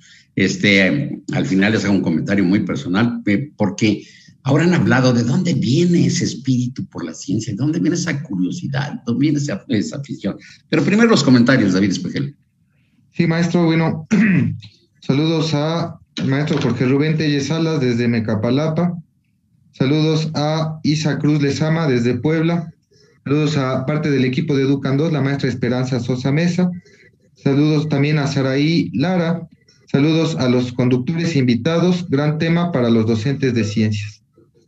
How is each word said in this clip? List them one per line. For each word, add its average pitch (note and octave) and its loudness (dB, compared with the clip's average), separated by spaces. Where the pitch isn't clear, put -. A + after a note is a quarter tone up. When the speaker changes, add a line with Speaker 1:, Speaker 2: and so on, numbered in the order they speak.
Speaker 1:
Este, F#2+ 0
al - -2
final F#2+ 0
les G2+ 0
hago G2 0
un F#2 2
comentario E2+ 0
muy F#2 2
personal, F#2 -2
eh, G2+ -2
porque G#2 0
ahora D3+ 2
han F3+ 4
hablado B2+ 2
de A#2 2
dónde E3+ 0
viene D#3+ 2
ese - 0
espíritu B2 -2
por E2 -10
la E2 -10
ciencia, - -6
de G2 -8
dónde D3+ -2
viene D#3+ 0
esa C#3+ -4
curiosidad, - -4
de - -10
dónde A#2+ -2
viene D3 2
esa, G#2 -4
esa - -2
afición. - -8
Pero D#3 2
primero G#3 4
los A3 4
comentarios, A#2+ 4
David F#2+ 2
Espejel. - -6
Speaker 2:
Sí, E3+ 0
maestro, E3+ 2
bueno, D#3+ 0
<clears throat> F3+ 0
saludos D#3 0
a D#3 -2
el B2 -4
maestro D3 0
Jorge B2 0
Rubén C#3+ 2
Telles D3 0
Salas D#3+ -2
desde A#2+ 0
Mecapalapa. B2 0
Saludos D#3 0
a D#3 -2
Isa D3+ 0
Cruz D3+ 2
Lezama D#3 0
desde B2 2
Puebla. E3 0
Saludos D3 0
a C3 -2
parte D3+ -2
del C3 2
equipo B2+ 0
de C#3 2
Educan C#3 0
dos, D#3+ 0
la D3+ 0
maestra C3+ 0
Esperanza B2 -2
Sosa C3 -2
Mesa. F3 0
Saludos D3 2
también D3 0
a C#3+ 0
Saraí C#3+ 0
Lara. E3+ -2
Saludos D#3 2
a C3 0
los B2 2
conductores C3 0
e C#3+ 2
invitados. E3 0
Gran D3+ 0
tema E3+ 0
para B2 2
los A2+ 4
docentes A#2 0
de A2 0
ciencias. G#2 -4